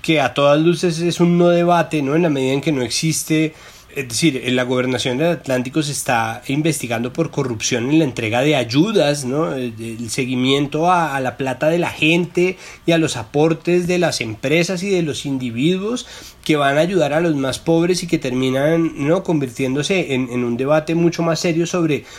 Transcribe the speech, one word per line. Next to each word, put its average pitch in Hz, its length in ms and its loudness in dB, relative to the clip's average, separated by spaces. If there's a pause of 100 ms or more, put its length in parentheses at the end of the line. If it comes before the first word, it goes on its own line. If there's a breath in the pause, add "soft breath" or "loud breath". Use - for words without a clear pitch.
que 156 180 2
a 127 140 0
todas 143 260 4
luces 170 380 2
es 170 200 -2
un 175 200 4
no 175 100 6
debate, 170 540 2
¿no? 139 120 0
En 170 60 4
la 175 80 2
medida 135 240 2
en 139 80 0
que 165 100 0
no 131 120 0
existe, 156 720 -2 (400 loud breath)
es 135 140 -8
decir, 127 340 0
en 127 120 0
la 127 60 2
gobernación 127 560 0
del 165 120 2
Atlántico 131 520 -2
se 143 120 -4
está 113 560 -2
investigando 131 640 -2
por 165 200 -4
corrupción 123 580 -2
en 156 80 4
la 160 80 4
entrega 113 360 -2
de 147 140 2
ayudas, 143 680 0
¿no? 147 300 -2
El, 123 240 -6
el 113 320 -8
seguimiento 139 800 0
a, 160 240 0
a 139 40 -2
la 123 160 -4
plata 131 320 -2
de 170 120 2
la 160 100 0
gente 175 680 0 (280 loud breath)
y 165 60 2
a 165 80 4
los 147 180 -2
aportes 165 720 0
de 180 100 0
las 160 240 0
empresas 165 600 -2
y 202 80 -4
de 180 100 0
los 147 240 -6
individuos 143 800 -2 (380 loud breath)
que 156 140 2
van 139 200 2
a 156 40 4
ayudar 165 320 2
a 160 80 2
los 165 140 2
más 131 220 -2
pobres 175 460 2
y 170 40 -10
que 160 120 0
terminan, 139 720 0 (160)
¿no? 185 160 2
convirtiéndose 139 880 -2
en, 127 160 -2
en 123 140 -2
un 120 140 -2
debate 151 360 0
mucho 170 300 2
más 165 160 0
serio 170 260 0
sobre 156 400 0 (140 loud breath)